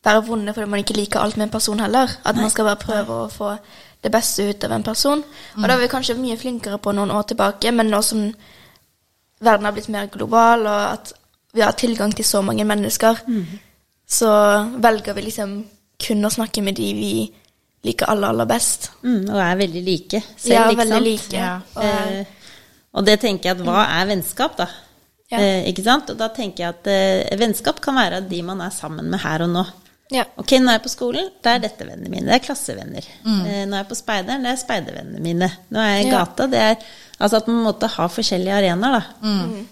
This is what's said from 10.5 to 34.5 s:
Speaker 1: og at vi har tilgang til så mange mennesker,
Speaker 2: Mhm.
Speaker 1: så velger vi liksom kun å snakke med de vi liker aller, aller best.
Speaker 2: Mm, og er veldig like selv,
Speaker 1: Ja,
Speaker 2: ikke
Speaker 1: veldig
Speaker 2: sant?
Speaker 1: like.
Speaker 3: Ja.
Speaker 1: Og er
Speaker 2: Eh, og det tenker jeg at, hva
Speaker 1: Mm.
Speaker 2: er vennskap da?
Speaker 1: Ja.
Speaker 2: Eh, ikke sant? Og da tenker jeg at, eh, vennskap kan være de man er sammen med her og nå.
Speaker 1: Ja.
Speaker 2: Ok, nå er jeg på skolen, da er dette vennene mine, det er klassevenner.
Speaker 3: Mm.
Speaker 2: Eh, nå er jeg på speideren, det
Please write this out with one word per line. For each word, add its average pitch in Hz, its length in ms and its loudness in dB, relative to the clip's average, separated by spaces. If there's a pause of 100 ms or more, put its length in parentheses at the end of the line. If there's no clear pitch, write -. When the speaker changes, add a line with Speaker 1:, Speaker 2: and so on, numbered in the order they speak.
Speaker 1:
og 208 260 0
at - 200 -12 (420)
vi 226 60 2
har 202 120 4
tilgang 214 420 0
til 220 100 -4
så 196 180 2
mange 214 220 0
mennesker, 214 520 2 (100)
Speaker 2:
Mhm. 202 320 -4 (500)
Speaker 1:
så 208 720 4
velger 208 340 2
vi 202 80 -6
liksom 208 420 -8 (340)
kun 208 260 0
å 220 60 2
snakke 220 320 -4
med 196 140 -2
de 202 180 -2
vi 208 380 -4 (520)
liker - 240 -2
aller, 202 200 2
aller - 180 0
best. - 440 0 (120)
Speaker 2:
Mm, 208 280 0
og 208 60 -2
er 185 200 2
veldig 180 280 -2
like 190 380 -2 (140)
selv, 240 180 0
Speaker 1:
Ja, 226 160 6
Speaker 2:
ikke 220 80 4
Speaker 1:
veldig 226 100 2
Speaker 2:
sant? 220 160 4
Speaker 1:
like. 208 320 -2
Speaker 3:
Ja. 180 240 -4 (160)
Speaker 1:
Og 214 80 -2
er 208 360 -2
Speaker 2:
Eh, 196 40 -6 (680)
og 196 120 0
det 214 140 4
tenker 202 220 0
jeg 185 180 0
at, 175 60 -6
hva 180 200 4
Speaker 1:
Mm. 160 160 0
Speaker 2:
er 190 40 0 (100)
vennskap - 400 -2
da? - 100 -2 (640)
Speaker 1:
Ja. 226 80 -2
Speaker 2:
Eh, 190 340 2
ikke 185 120 -6
sant? 240 260 2
Og 226 80 -6
da 220 100 -2
tenker 220 300 -8
jeg 175 100 -4
at, 175 180 -8
eh, 190 500 2
vennskap 220 440 0
kan 277 140 -2
være 190 340 0
de 175 140 -4
man 185 180 -6
er 180 100 -6
sammen 156 400 -10
med 185 100 -2
her 156 220 -2
og 175 80 0
nå. 180 160 0 (440)
Speaker 1:
Ja. 254 140 0 (140)
Speaker 2:
Ok, - 120 -6 (100)
nå 254 80 6
er 226 100 4
jeg 226 40 -4
på 262 140 -8
skolen, 277 340 -4 (120)
da 233 120 4
er 247 60 2
dette 208 260 -6
vennene - 240 -12
mine, - 160 -6
det 220 80 4
er 254 200 2
klassevenner. - 500 -10 (200)
Speaker 3:
Mm. 202 220 0
Speaker 2:
Eh, 202 200 -4
nå 202 80 -6
er 196 100 -4
jeg 196 40 -14
på 240 80 -8
speideren, 220 460 -4
det 247 100 -2